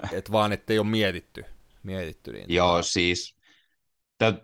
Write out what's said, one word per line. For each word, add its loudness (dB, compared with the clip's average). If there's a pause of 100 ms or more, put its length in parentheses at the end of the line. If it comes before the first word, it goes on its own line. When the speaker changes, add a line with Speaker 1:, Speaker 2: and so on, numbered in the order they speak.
(120)
Speaker 1:
et -6
vaan 2
ettei -2
oo 2
mietitty, -2 (380)
mietitty -10
niin -14
Speaker 2:
Joo, 4
Speaker 1:
tota. 2
Speaker 2:
siis 0 (840)
tää 4 (120)